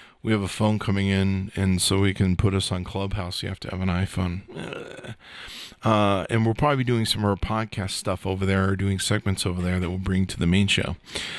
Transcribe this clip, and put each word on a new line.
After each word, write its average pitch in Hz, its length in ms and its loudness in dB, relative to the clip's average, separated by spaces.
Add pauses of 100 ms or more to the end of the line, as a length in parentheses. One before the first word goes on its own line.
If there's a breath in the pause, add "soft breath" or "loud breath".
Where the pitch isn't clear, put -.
(240 loud breath)
we 113 80 0
have 107 100 4
a 95 60 0
phone 107 320 2
coming 98 280 0
in, 95 480 2
and 95 260 2
so 95 180 2
we 98 140 4
can 92 220 2
put 95 180 2
us 95 180 0
on 90 120 -4
Clubhouse. 98 600 -6
You 98 60 -4
have 95 120 -8
to - 80 -12
have 92 120 -4
an 92 80 0
iPhone. - 1300 -4 (680 loud breath)
Uh, 101 460 2
and 113 140 2
we'll 113 120 2
probably 147 220 2
be 131 60 2
doing 117 220 2
some 107 180 0
of 101 60 6
our 98 60 4
podcast 107 560 -4
stuff - 340 -4
over 95 200 -2
there, 95 240 4
or 98 60 2
doing 98 220 0
segments 101 480 0
over 90 160 -2
there 90 180 0
that 90 100 -2
we'll 92 100 -4
bring 95 260 2
to - 140 -6
the 85 80 2
main 95 180 4
show. - 320 0 (420 loud breath)